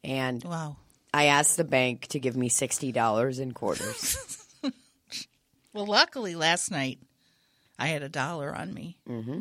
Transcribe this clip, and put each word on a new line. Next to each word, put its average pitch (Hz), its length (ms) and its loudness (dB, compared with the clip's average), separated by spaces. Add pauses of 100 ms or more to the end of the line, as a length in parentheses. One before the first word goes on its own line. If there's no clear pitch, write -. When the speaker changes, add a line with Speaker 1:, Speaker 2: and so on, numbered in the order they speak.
Speaker 1:
And 127 420 -4
Speaker 2:
Wow. 165 320 -8 (360)
Speaker 1:
I 147 140 6
asked 143 300 6
the 170 60 0
bank 127 460 2
to 147 100 -4
give 127 180 -2
me 123 120 2
sixty 131 420 0
dollars 117 480 2
in 131 140 -6
quarters. - 640 -2 (460)
<laughs> 277 100 -2 (1000)
Speaker 2:
Well, 208 140 -4
luckily 214 500 2
last 165 340 2
night 135 280 -4 (800)
I 127 100 -2
had 151 140 -2
a 139 60 -8
dollar 147 460 -4
on 185 180 -8
me. - 240 -12 (120)
Speaker 1:
Mm-hmm. 123 320 -6